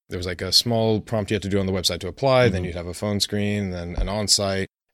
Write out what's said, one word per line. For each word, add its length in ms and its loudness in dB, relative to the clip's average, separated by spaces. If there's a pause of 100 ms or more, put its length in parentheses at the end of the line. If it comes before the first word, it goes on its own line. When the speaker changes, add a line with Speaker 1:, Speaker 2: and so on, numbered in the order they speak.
Speaker 1:
there 80 -6
was, 80 -6
like, 160 -6
a 100 -4
small 480 4
prompt 300 -4
you 60 0
had 80 -2
to 60 -4
do 100 2
on 80 0
the 40 0
website 280 -2
to 80 -8
apply, 420 4
then 120 -2
Speaker 2:
Mm-hmm. 40 -4
Speaker 1:
you'd 100 -6
have 120 -8
a 80 -8
phone 240 0
screen, 500 0
then 280 -6
an 120 -2
on-site. 580 0 (260)